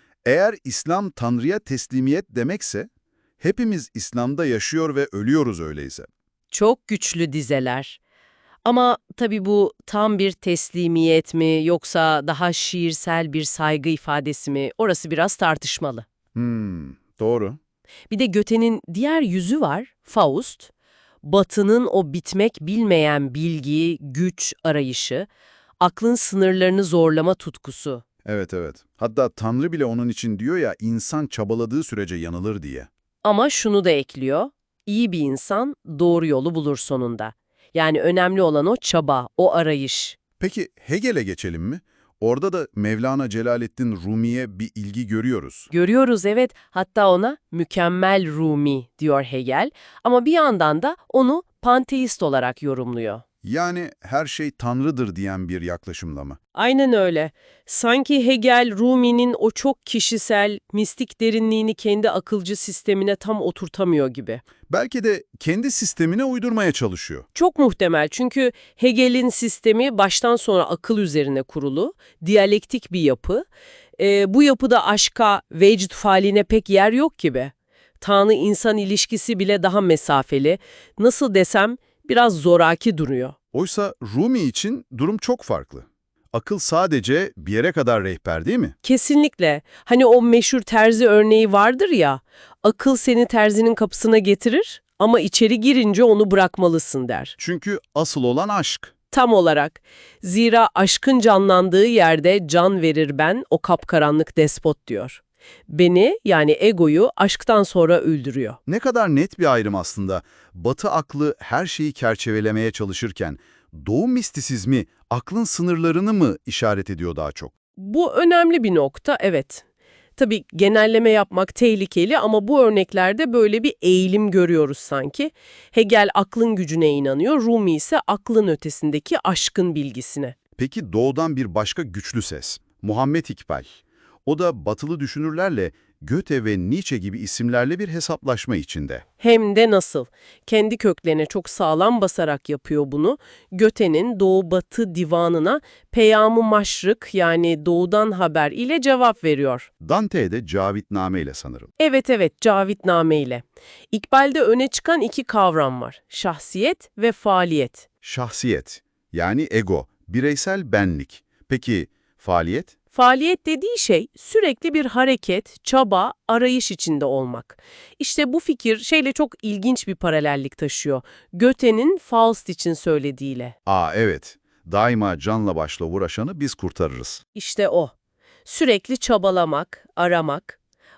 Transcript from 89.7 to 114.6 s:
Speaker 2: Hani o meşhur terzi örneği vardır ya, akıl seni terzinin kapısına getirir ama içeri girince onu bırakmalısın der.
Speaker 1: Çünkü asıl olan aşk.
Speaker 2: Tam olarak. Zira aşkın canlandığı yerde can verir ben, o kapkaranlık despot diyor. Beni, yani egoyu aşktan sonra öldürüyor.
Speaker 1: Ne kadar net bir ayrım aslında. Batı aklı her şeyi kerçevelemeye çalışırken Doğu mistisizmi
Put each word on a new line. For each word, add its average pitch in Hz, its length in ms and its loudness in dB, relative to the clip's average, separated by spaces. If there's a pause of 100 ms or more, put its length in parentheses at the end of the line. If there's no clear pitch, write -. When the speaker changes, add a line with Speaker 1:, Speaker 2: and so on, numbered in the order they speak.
Speaker 2:
Hani 247 200 4
o 240 160 8
meşhur 233 400 4
terzi 226 460 4
örneği 214 440 6
vardır 247 380 4
ya, 147 320 2 (420)
akıl 254 320 2
seni 240 320 2
terzinin 220 480 2
kapısına 220 420 2
getirir 214 640 0 (160)
ama 226 200 4
içeri 220 400 2
girince 233 440 4
onu 208 280 6
bırakmalısın 170 760 2
der. 90 300 -6
Speaker 1:
Çünkü 180 420 -6 (160)
asıl 147 280 -2
olan 139 260 0
aşk. - 460 -6 (160)
Speaker 2:
Tam 247 220 4
olarak. 160 480 4 (420)
Zira 220 520 4
aşkın 247 440 2
canlandığı 190 640 6
yerde 175 640 4
can 175 340 2
verir 151 360 0
ben, 180 320 0
o 156 120 0
kapkaranlık 156 760 0
despot 151 500 0
diyor. 120 340 -8 (480)
Beni, 180 560 4
yani 156 340 4
egoyu 180 580 4
aşktan 202 460 2
sonra 170 360 4
öldürüyor. 131 560 -4 (120)
Speaker 1:
Ne 185 120 -2
kadar 226 360 0
net 165 240 0
bir 151 140 4
ayrım 107 220 0
aslında. 95 460 -6 (320)
Batı 117 360 -4
aklı 147 500 -2
her 143 260 -4
şeyi 151 280 -6
kerçevelemeye 110 800 -2
çalışırken 95 640 -8 (480)
Doğu 139 220 0
mistisizmi 131 800 -2 (240)